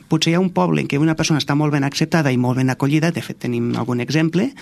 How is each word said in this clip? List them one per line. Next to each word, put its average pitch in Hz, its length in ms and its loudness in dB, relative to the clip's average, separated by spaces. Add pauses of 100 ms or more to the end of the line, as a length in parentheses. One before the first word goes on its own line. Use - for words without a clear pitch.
Potser 160 240 2
hi - 20 2
ha 175 60 2
un 185 100 0
poble 170 320 2
en - 60 -4
què 143 100 -2
una 160 180 2
persona 156 240 0
està 143 160 0
molt 151 160 2
ben 143 100 0
acceptada 151 500 0
i 123 60 0
molt 123 200 0
ben 131 120 2
acollida, 147 400 0
de 170 120 -6
fet - 160 -12
tenim 120 380 -4
algun 120 240 -2
exemple, 160 600 0